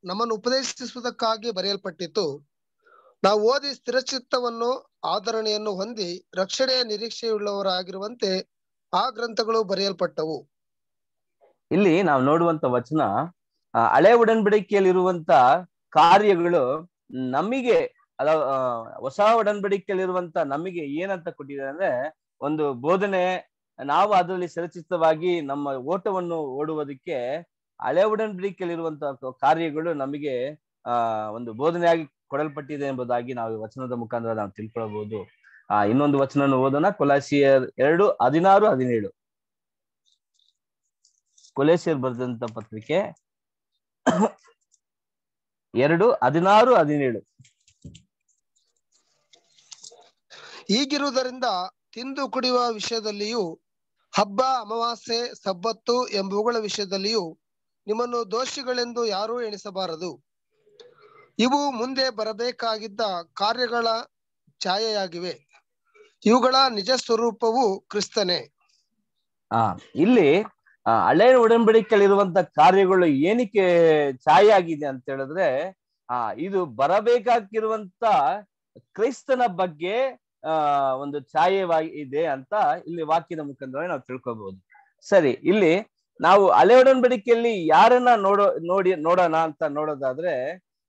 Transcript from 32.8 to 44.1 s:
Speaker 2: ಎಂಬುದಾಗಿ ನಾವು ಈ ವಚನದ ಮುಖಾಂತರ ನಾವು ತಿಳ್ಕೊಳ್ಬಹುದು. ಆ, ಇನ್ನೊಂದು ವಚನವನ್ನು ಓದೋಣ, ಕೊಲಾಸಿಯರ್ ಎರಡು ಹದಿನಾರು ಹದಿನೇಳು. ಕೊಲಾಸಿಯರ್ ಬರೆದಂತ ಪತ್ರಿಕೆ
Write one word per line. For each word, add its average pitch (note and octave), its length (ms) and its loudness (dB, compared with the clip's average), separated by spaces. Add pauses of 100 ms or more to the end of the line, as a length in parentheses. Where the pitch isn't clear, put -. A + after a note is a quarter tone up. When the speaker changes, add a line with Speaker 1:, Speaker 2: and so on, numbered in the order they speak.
Speaker 2:
ಎಂಬುದಾಗಿ B2 480 -6
ನಾವು A#2 200 -8
ಈ - 20 -6
ವಚನದ A#2+ 360 -12
ಮುಖಾಂತರ A#2 420 -6
ನಾವು G#2 180 -6
ತಿಳ್ಕೊಳ್ಬಹುದು. G#2+ 760 -10 (420)
ಆ, G#2 140 2
ಇನ್ನೊಂದು C#3 360 2
ವಚನವನ್ನು C#3 420 2
ಓದೋಣ, C#3+ 280 2
ಕೊಲಾಸಿಯರ್ C#3 880 2
ಎರಡು E3+ 340 4
ಹದಿನಾರು F#3+ 560 4
ಹದಿನೇಳು. B2 440 0 (2500)
ಕೊಲಾಸಿಯರ್ D#3 460 2
ಬರೆದಂತ B2 440 -6
ಪತ್ರಿಕೆ A#2 720 -6 (2500)